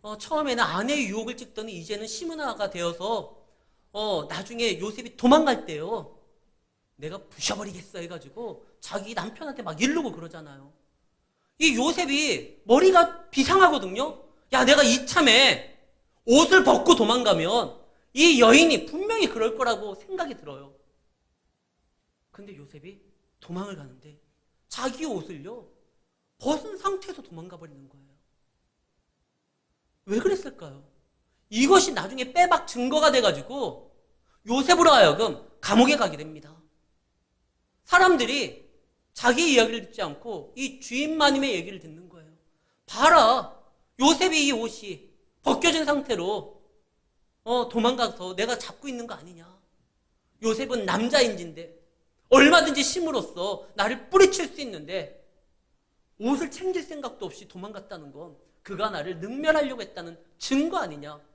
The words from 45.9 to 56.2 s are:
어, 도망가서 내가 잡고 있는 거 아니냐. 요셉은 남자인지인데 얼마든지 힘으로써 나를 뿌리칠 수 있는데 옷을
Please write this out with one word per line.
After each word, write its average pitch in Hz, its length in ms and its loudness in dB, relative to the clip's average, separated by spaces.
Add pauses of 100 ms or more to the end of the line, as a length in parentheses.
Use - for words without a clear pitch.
어, 240 240 -2
도망가서 226 720 -2
내가 226 200 -4
잡고 - 300 -16
있는 240 200 -12
거 208 80 -14
아니냐. 175 440 -20 (840)
요셉은 226 440 -4
남자인지인데 185 920 -2 (520)
얼마든지 285 520 6
힘으로써 240 960 -6
나를 214 340 -4
뿌리칠 381 380 4
수 - 140 -16
있는데 175 580 -12 (1000)
옷을 277 320 -4